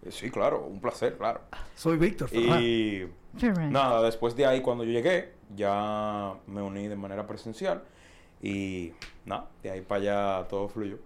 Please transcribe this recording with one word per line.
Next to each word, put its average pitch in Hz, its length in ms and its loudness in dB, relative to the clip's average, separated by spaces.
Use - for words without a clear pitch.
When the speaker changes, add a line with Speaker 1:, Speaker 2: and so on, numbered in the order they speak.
Speaker 1:
eh, 90 60 -10
sí, - 180 -8
claro, 107 360 0
un 95 140 -10
placer, - 380 -2
claro. 110 240 -2
Speaker 2:
Soy 165 220 2
Víctor 175 320 2
Ferrán. 117 320 4
Speaker 1:
Y 110 440 2
Speaker 3:
Ferrán. 175 340 2
Speaker 1:
nada, 127 320 6
después 113 320 2
de 135 100 4
ahí, 131 160 6
cuando 120 220 0
yo 113 80 0
llegué, 170 420 2
ya 104 800 0
me 101 140 -6
uní 98 260 -4
de 104 80 -6
manera 98 320 -6
presencial. - 560 -4
Y 95 500 -4
nada, - 220 -6
de 95 80 -6
ahí 95 100 -8
para 101 200 -2
allá 92 100 -4
todo 101 220 -4
fluyó. 101 360 -6